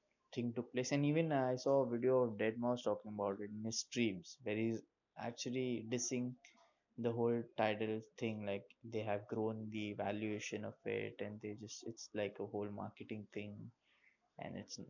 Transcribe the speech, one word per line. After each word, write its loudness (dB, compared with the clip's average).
thing 0
took -4
place. 0
And 4
even 4
I 4
saw 6
a 2
video 6
of 4
deadmau 2
five -10
talking 0
about 2
it -6
in -6
his -2
streams, 0
where 2
he's 2
actually -2
dissing 0
the 2
whole 4
Tidal 2
thing. -2
Like, -2
they -2
have -2
grown -2
the -2
valuation -2
of -6
it, -2
and -6
they -6
just, -12
it's -10
like -2
a -4
whole -4
marketing -8
thing, -8
and -8
it's -10